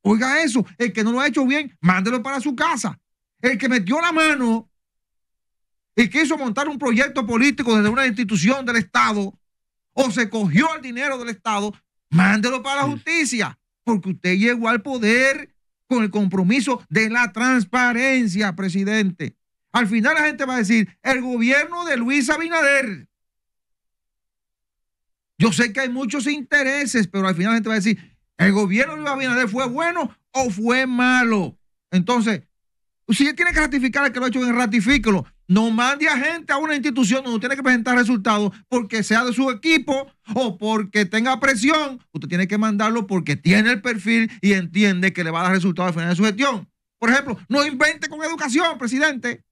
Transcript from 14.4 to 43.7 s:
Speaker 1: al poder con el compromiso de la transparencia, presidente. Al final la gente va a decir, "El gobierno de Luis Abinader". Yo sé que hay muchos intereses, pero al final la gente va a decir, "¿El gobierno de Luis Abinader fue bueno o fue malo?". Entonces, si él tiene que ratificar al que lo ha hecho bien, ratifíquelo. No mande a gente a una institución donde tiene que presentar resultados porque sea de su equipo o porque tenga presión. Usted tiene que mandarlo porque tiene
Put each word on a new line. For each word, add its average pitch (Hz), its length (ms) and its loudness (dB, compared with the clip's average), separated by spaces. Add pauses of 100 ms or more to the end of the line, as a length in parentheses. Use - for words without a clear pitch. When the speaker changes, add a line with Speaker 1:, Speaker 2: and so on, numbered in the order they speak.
Speaker 1:
al 233 120 0
poder 262 720 0 (340)
con 240 160 0
el 208 60 0
compromiso 208 800 0
de 220 200 0
la 240 240 0
transparencia, 240 1200 0
presidente. 196 800 -2 (380)
Al 233 140 0
final 233 280 2
la 302 80 2
gente 285 220 -2
va 254 100 -4
a 247 40 0
decir, 214 440 0
"El 254 180 0
gobierno 269 640 0
de 285 120 -2
Luis 254 320 0
Abinader". 277 760 0 (2250)
Yo 208 140 4
sé 233 220 0
que 262 80 -4
hay 262 80 -2
muchos 254 380 -4
intereses, 277 800 0
pero 190 200 -2
al 185 80 0
final 190 160 0
la 226 60 2
gente 220 120 -2
va 220 60 0
a 214 40 0
decir, 196 360 -2 (220)
"¿El 196 140 4
gobierno 214 420 0
de 302 80 -10
Luis 285 100 -4
Abinader 254 380 0
fue 254 180 -2
bueno 320 480 -4 (160)
o 262 180 0
fue 233 360 0
malo?". 240 720 0 (320)
Entonces, 202 540 0 (640)
si 277 180 2
él 302 80 -2
tiene 349 160 0
que 311 80 0
ratificar 277 460 0
al 254 80 0
que 247 60 -6
lo 247 60 -2
ha 247 40 0
hecho 247 100 -2
bien, 240 160 0
ratifíquelo. 226 720 2 (220)
No 214 220 4
mande 269 380 0
a 294 100 2
gente 302 360 -2
a 277 40 2
una 311 180 -2
institución 262 500 0
donde 226 160 -4
tiene 247 160 -4
que 277 60 -8
presentar 247 340 2
resultados 208 560 2 (160)
porque 220 340 -2
sea 226 220 2
de 247 80 -2
su 262 180 0
equipo 277 580 0 (240)
o 220 240 -2
porque 214 480 -2
tenga 226 360 0
presión. 269 580 0 (140)
Usted 147 160 -10
tiene 175 180 -2
que 202 100 -2
mandarlo 214 480 0
porque 156 300 -2
tiene 214 360 2